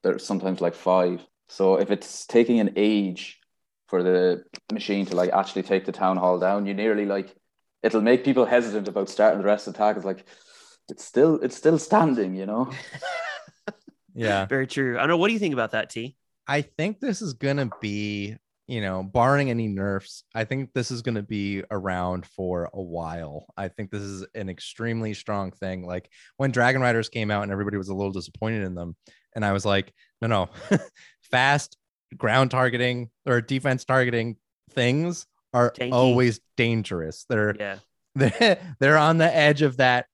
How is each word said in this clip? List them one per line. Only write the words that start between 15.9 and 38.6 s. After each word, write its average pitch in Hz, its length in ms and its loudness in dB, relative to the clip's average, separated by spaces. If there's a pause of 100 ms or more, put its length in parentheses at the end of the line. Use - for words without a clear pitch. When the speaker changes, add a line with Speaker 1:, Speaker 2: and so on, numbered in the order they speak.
Speaker 2:
T? 117 260 -10 (300)
Speaker 3:
I 143 160 0
think 196 360 -4
this 233 240 -4
is 151 120 -6
gonna 139 360 -2 (100)
be, 104 540 -4 (320)
you 120 140 -6
know, 95 220 -4
barring 127 480 2
any 117 180 -2
nerfs, 98 560 -6 (100)
I 113 100 -2
think 131 280 -6
this 123 180 -4
is 117 120 -8
gonna 110 200 -4
be 101 480 -4
around 90 560 -4
for 90 460 -6
a 95 100 -10
while. 82 640 -10 (100)
I 95 120 -8
think 98 220 -10
this 101 120 -8
is 98 320 -10
an 101 140 -8
extremely 113 680 -6
strong 98 380 -6
thing. 92 340 -8
Like, 90 240 -10 (280)
when 139 120 0
Dragon 123 320 4
Riders 113 260 2
came 110 220 -4
out 104 140 0
and 101 80 -6
everybody 101 240 -4
was 95 120 -6
a 98 60 -6
little 98 180 -4
disappointed 107 500 -6
in 92 120 -6
them, 87 220 -10 (380)
and 107 100 -2
I 101 80 2
was 98 120 -2
like, 98 280 0 (280)
"No, 117 80 -2
no." 98 200 2 (220)
<laughs> 208 80 4 (520)
Fast 135 460 2 (400)
ground 127 340 2
targeting 123 600 0 (160)
or 120 140 2
defense 131 440 -2
targeting 120 520 0 (360)
things 147 540 0 (260)
are 123 180 4
Speaker 2:
Tanky. 123 220 -6
Speaker 3:
always 123 480 4 (160)
dangerous. 104 720 -2
They're, 107 300 0
Speaker 2:
Yeah. 98 180 -8 (180)
Speaker 3:
<laughs> - 220 -20
they're, 170 420 4 (220)